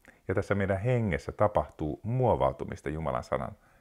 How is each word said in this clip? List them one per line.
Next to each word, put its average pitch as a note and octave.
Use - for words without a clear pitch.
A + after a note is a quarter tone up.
Ja F#2+
tässä G2+
meidän G2
hengessä A2+
tapahtuu D2+
muovautumista D#2+
Jumalan C#2+
sanan -